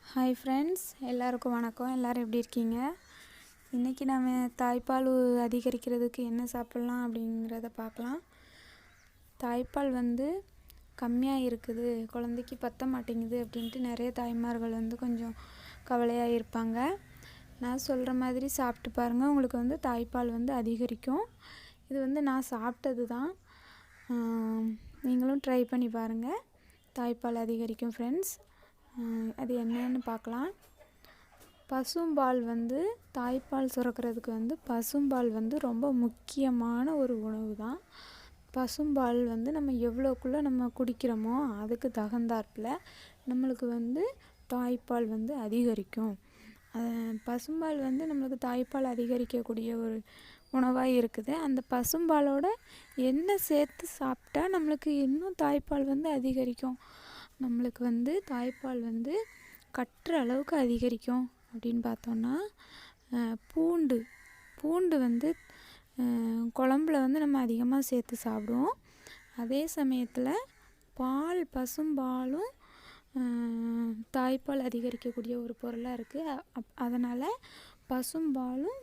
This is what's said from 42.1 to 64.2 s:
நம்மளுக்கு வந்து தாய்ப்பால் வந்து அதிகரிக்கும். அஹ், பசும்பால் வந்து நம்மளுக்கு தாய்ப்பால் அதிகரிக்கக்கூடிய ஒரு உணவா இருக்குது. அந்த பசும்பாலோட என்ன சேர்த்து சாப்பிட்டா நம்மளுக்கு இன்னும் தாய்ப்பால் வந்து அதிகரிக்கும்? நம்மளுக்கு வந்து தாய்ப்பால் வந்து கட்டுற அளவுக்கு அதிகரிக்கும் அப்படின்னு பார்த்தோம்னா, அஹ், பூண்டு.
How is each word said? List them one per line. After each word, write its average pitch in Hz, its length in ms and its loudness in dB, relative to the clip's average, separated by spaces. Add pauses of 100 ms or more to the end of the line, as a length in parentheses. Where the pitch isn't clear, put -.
நம்மளுக்கு 254 400 0
வந்து 240 360 0 (460)
தாய்ப்பால் 247 580 0
வந்து 220 280 -2
அதிகரிக்கும். 220 840 0 (560)
அஹ், 233 420 -2 (100)
பசும்பால் 302 560 -2
வந்து 269 260 0
நம்மளுக்கு 269 380 -2
தாய்ப்பால் 254 400 0
அதிகரிக்கக்கூடிய 240 880 -2
ஒரு 226 260 -2 (500)
உணவா 254 320 4
இருக்குது. 247 480 2
அந்த 285 380 2
பசும்பாலோட 285 760 4 (500)
என்ன 294 420 4
சேர்த்து 302 500 2
சாப்பிட்டா 277 600 -2
நம்மளுக்கு 311 400 2
இன்னும் 294 540 2
தாய்ப்பால் 285 440 2
வந்து 277 240 0
அதிகரிக்கும்? 254 680 0 (640)
நம்மளுக்கு 240 380 0
வந்து 247 500 0
தாய்ப்பால் 254 520 -4
வந்து 233 320 -2 (640)
கட்டுற - 340 -4
அளவுக்கு 277 460 2
அதிகரிக்கும் 247 760 2 (160)
அப்படின்னு 233 340 -2
பார்த்தோம்னா, 233 540 -2 (760)
அஹ், 233 240 0 (180)
பூண்டு. 320 520 2 (500)